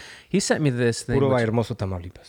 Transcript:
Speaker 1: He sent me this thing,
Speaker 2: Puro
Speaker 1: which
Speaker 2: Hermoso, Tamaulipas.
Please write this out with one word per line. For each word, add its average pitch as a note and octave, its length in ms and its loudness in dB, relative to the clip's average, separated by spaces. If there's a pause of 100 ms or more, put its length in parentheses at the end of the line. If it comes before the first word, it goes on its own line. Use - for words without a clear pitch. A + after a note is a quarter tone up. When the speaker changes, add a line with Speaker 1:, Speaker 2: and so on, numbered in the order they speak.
(300)
Speaker 1:
He F#3 100 2
sent E3 220 0
me D3+ 80 4
this A#2+ 340 0
thing, A#2+ 160 0
Speaker 2:
Puro C3+ 160 4
Speaker 1:
which A#2+ 140 2
Speaker 2:
Hermoso, A2+ 260 0
Tamaulipas. F#2 520 -8